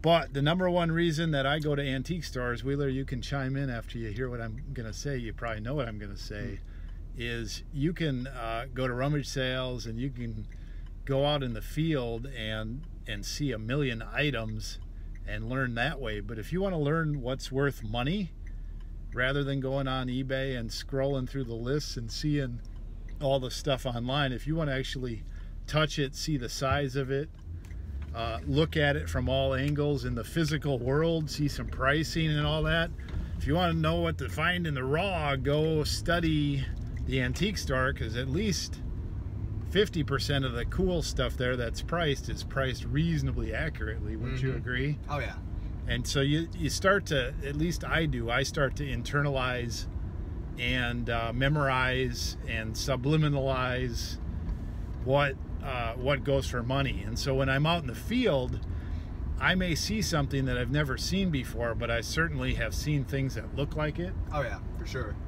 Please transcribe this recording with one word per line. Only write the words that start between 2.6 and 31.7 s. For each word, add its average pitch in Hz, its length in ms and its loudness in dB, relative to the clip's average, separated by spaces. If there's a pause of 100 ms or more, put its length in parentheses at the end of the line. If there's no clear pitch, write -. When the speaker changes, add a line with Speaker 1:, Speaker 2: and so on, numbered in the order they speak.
Speaker 1:
Wheeler, 139 240 0
you 135 160 0
can 131 160 -4
chime 135 360 -2
in 139 120 -2
after 117 300 -6
you 113 120 -4
hear 123 200 -4
what 120 100 -6
I'm 113 160 -6 (160)
gonna 113 200 -6
say. 143 260 -4
You 110 140 -4
probably 113 280 -4
know 120 140 -2
what 127 140 0
I'm 107 100 -6
gonna 101 180 -8
say, 107 440 -6 (540)
Speaker 2:
Hmm. 120 60 -8
Speaker 1:
is 117 420 -4 (100)
you 151 200 0
can, 135 360 0
uh, 117 440 -4
go 127 160 0
to 120 60 0
rummage 139 320 2
sales 127 600 -2
and 113 120 -6
you 127 120 -2
can 117 360 -6 (580)
go 135 220 2
out 147 160 2
in 120 100 -2
the 110 100 -6
field 127 640 0
and, 110 560 -4 (240)
and 101 200 -6
see 147 260 -2
a 107 60 -4
million 120 440 0
items 110 760 -2 (480)
and 107 220 -4
learn 127 260 0
that 139 260 0
way. 110 200 -4
But 110 180 -6
if 104 140 -6
you 180 100 0
wanna 185 160 0
learn 147 420 2
what's 127 300 -4
worth 135 320 0
money, 131 480 0 (840)
rather 135 300 2
than 139 180 0
going 131 280 0
on 131 200 0
eBay 131 500 0
and 113 120 -4
scrolling 135 580 0
through 139 160 -2
the 117 100 -4
lists 127 420 0
and 113 160 -6
seeing 139 480 0 (600)
all 139 200 4
the 127 100 -4
stuff 135 360 0
online, 127 440 2
if 120 160 -4
you 156 80 0
wanna 156 180 0
actually 127 520 -4 (420)
touch 151 320 2
it, 139 160 0
see 156 220 0
the 120 140 -2
size 139 460 0
of 135 140 0
it, 139 180 0 (840)
uh, 113 320 -2
look 151 300 4
at 143 200 4
it - 140 -4
from 127 180 0
all 135 260 4
angles 143 500 2
in 123 100 -2
the 113 100 -4
physical 151 540 0
world, 151 520 2
see 147 180 0
some 120 180 -2
pricing 151 640 2